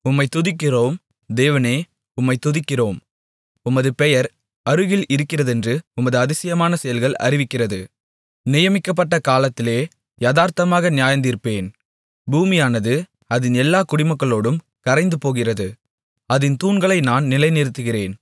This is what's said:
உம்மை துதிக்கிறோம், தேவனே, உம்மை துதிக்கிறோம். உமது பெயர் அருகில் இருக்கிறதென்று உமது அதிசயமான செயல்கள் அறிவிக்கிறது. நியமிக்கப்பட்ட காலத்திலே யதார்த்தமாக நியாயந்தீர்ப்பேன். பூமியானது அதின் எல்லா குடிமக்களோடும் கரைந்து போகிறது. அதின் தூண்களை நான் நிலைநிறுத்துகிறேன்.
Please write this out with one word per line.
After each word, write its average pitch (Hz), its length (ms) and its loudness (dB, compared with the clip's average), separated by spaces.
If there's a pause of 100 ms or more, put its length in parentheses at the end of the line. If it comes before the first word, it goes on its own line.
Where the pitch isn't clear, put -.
உம்மை 139 340 0
துதிக்கிறோம், 156 600 0 (400)
தேவனே, 135 480 2 (300)
உம்மை 127 320 0
துதிக்கிறோம். 135 520 -2 (680)
உமது 131 320 0
பெயர் 143 380 0 (280)
அருகில் 185 460 0
இருக்கிறதென்று 135 760 -2 (140)
உமது 123 220 0
அதிசயமான 170 580 0
செயல்கள் 127 380 -2 (100)
அறிவிக்கிறது. 117 640 -2 (560)
நியமிக்கப்பட்ட 175 760 0
காலத்திலே 131 680 0 (280)
யதார்த்தமாக 175 760 2
நியாயந்தீர்ப்பேன். 127 840 0 (600)
பூமியானது 143 720 2 (300)
அதின் 123 220 0
எல்லா 160 360 2
குடிமக்களோடும் 143 640 0 (220)
கரைந்து 160 380 0
போகிறது. 113 580 -2 (580)
அதின் 139 220 2
தூண்களை 190 440 0
நான் 131 240 0
நிலைநிறுத்துகிறேன். 131 1000 0